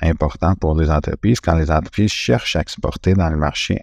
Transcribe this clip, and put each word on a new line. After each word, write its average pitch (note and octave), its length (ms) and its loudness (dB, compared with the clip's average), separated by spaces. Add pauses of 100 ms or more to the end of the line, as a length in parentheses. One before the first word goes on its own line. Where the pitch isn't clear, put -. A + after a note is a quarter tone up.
important E2 540 0
pour D#2 240 0
les D#2 100 2
entreprises. D#2+ 520 0
Quand E2 140 2
les D#2 140 0
entreprises E2 420 0
cherchent - 440 -2
à - 60 0
exporter - 520 -2
dans F2+ 160 2
le D#2 80 -2
marché D2+ 460 -2